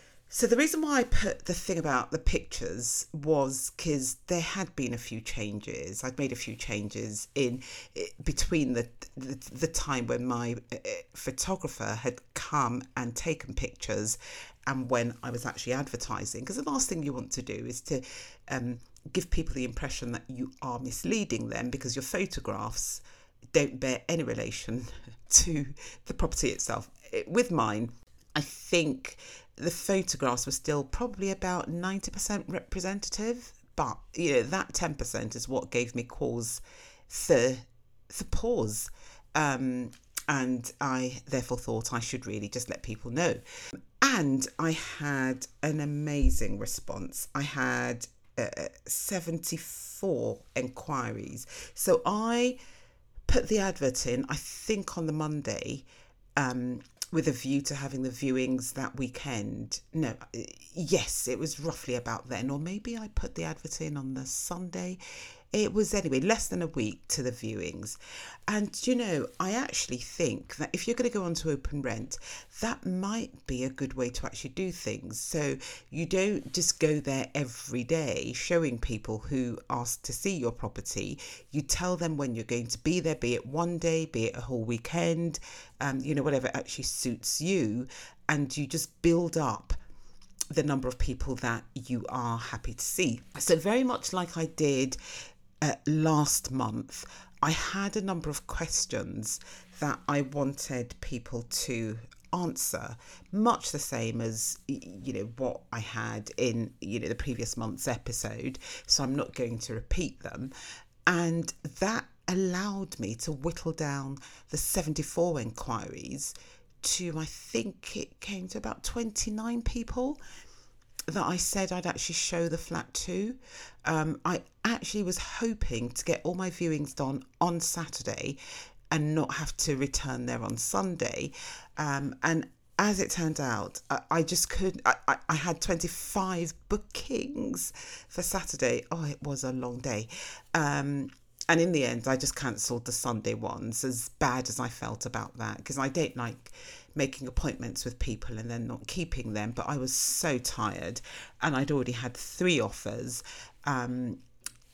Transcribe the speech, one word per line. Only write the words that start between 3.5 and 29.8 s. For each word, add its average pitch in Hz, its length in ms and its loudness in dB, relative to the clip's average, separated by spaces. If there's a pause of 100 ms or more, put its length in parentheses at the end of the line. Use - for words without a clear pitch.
'cause 139 400 0 (100)
there 175 140 2
had 165 340 -4
been 123 180 0
a 117 40 -2
few 113 240 -8
changes. 101 840 -6
I'd 127 140 -4
made 135 160 0
a - 20 -4
few 113 220 -6
changes 107 800 -4
in, 131 280 2 (320)
eh, - 120 -4 (140)
between 143 520 4
the, 117 160 0 (260)
the, 131 200 -8
the - 320 -2
time 131 400 0
when 120 180 0
my, 120 320 0 (140)
eh, 90 320 -6 (100)
photographer - 840 -2
had 120 240 -2 (140)
come 127 480 2 (160)
and 120 180 -2
taken - 380 -2
pictures - 640 -2 (500)
and 131 220 0
when 120 340 2
I 120 60 -6
was 120 160 -4
actually - 280 -2
advertising. 107 720 -4
'Cause 196 140 -4
the 285 120 -4
last 277 200 2
thing 160 140 -2
you 143 100 -2
want - 200 -6
to 135 80 -2
do 117 240 -6
is 120 160 -6
to, - 200 -2 (480)
um, 123 300 -2 (340)
give 180 160 0
people - 240 2
the 135 100 -2
impression 123 500 -4
that - 140 -6
you 127 240 -6 (120)
are 123 160 -4
misleading 123 680 0
them 113 200 -2
because 123 260 -4
your 131 80 -2
photographs 110 960 -2 (540)
don't 139 260 6
bear 127 300 0
any 165 140 2
relation 113 640 -4 (200)
<laughs> - 220 -16
to 143 440 6 (340)
the - 80 -2
property 151 340 4
itself. - 400 -2 (240)
Eh, - 140 0
with 233 240 4
mine, 117 400 2 (440)
I - 60 4
think - 760 2 (400)
the 262 140 0
photographs 139 760 2